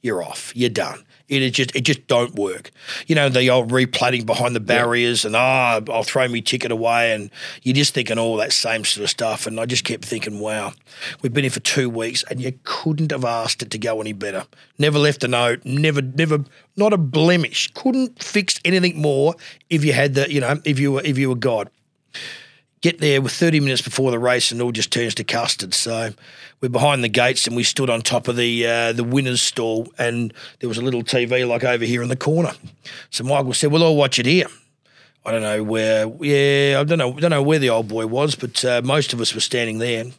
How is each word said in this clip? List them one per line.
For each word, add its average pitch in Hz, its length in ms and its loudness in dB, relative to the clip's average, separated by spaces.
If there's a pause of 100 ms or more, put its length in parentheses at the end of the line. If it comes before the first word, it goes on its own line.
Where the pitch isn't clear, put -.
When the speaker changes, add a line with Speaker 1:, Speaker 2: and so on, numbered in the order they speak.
Speaker 1:
you're 101 200 -2
off, - 340 -10
you're 123 140 0
done. 95 340 -6 (240)
It 139 140 0
is 127 100 0
just, 135 240 0
it 131 60 0
just 135 240 -2
don't 120 280 2
work. 95 360 -4 (360)
You 160 80 2
know, 147 140 4
the 127 220 4
old 123 200 4
replating 123 540 2
behind 117 320 0
the 113 40 -2
Speaker 2:
Yeah. 120 180 0
Speaker 1:
barriers 120 460 2
and, 107 120 -2
"Ah, 123 520 4
I'll 113 140 0
throw 131 240 0
me 117 140 -2
ticket 123 320 -2
away," 117 400 2
and 107 180 -4 (320)
you're 127 120 0
just 143 200 2
thinking 117 240 -2
all 113 200 0
that 107 140 0
same 113 320 -2
sort 104 200 -2
of 104 60 -2
stuff. 110 360 -4
And 110 140 -6
I 117 60 -4
just 123 180 -2
kept 117 200 -6
thinking, 104 360 -6
"Wow, 107 320 -6 (500)
we've 127 100 -2
been 143 120 0
here 127 60 -2
for - 100 -6
two 131 280 0
weeks 113 420 -4
and 127 100 -6
you 131 140 -6 (100)
couldn't 151 480 -2
have 127 140 -4
asked 117 360 -2
it 107 80 -10
to 110 80 -8
go 110 220 -2
any 107 120 -6
better." 98 320 -8 (340)
Never 147 200 2
left 147 240 2
a 123 60 -2
note, 120 360 0
never, 143 380 0
never, 147 420 0 (320)
not 208 160 4
a 196 60 2
blemish. 156 760 2
Couldn't 262 480 -2
fix - 420 -2
anything 180 360 2
more 147 360 2 (320)
if 147 160 2
you 147 80 4
had 139 220 2
the, 139 180 0
you 147 80 2
know, 139 240 0
if 143 160 0
you 139 120 2
were, 135 120 -2
if 135 140 0
you 135 100 2
were 127 80 0
God. 110 320 0 (1120)
Get 170 180 -2
there 143 220 2
with 127 120 -2
thirty 160 280 2
minutes 135 220 0
before 131 280 -2
the 120 80 -2
race 123 320 0
and 117 100 -6
it 120 40 0
all 123 80 -2
just 110 180 -4
turns 117 260 -2
to - 80 -6
custard. 101 500 -4
So 113 400 -4 (480)
we're 127 80 -2
behind 127 340 2
the 117 40 0
gates 123 380 2
and 117 80 -4
we 120 80 0
stood 127 280 0
on 113 100 0
top 120 260 -2
of 120 100 -2
the, 117 300 0
uh, 117 260 0
the 120 120 -2
winner's 127 380 0
stall 113 460 -2 (100)
and 120 340 -2 (280)
there 123 80 -6
was 113 100 -6
a - 20 -6
little 123 220 -2
T 123 240 0
V 127 180 0
like 120 180 0
over 123 220 0
here 120 180 0
in 123 60 -4
the 131 80 -2
corner. 156 360 0 (580)
So - 120 -6
Michael 135 300 0
said, 147 180 2
"We'll 160 120 4
all 160 140 6
watch 139 220 4
it 120 60 0
here." 160 220 4 (800)
I 107 40 -6
don't 113 120 0
know 107 200 0
where, 110 480 2 (120)
yeah, 143 580 4
I 147 40 2
don't 165 120 2
know, 127 160 0
don't 151 180 2
know 143 120 2
where 151 160 4
the 131 100 2
old 113 200 2
boy 110 180 -2
was, 131 280 0
but, 120 300 -4
uh, 123 180 2
most 135 300 0
of 120 80 -4
us 107 140 -2
were 107 80 -4
standing 117 340 -2
there. 117 300 -4 (120)